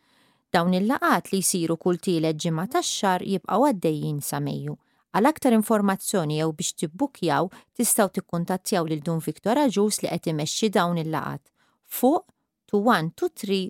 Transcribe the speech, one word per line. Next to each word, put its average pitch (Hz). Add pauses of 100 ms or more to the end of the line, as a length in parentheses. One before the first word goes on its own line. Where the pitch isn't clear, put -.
(540)
Dawn 180
il-laqgħat 226
li 190
jsiru 165
kull 180
tielet 160
ġimgħa 170
tax-xahar -
jibqgħu 202
għaddejjin 151
sa -
Mejju. 143 (360)
Għal 208
aktar 269
informazzjoni 196
jew 160
biex -
tibbukjaw, 165 (320)
tistgħu 214
tikkuntattjaw 175
lil 156
Dun 165
Viktor 190
Aġus 208
li 185
qed -
imexxi 156
dawn 175
il-laqgħat 143 (340)
fuq 302 (420)
two 208
one 180
two 349
three 190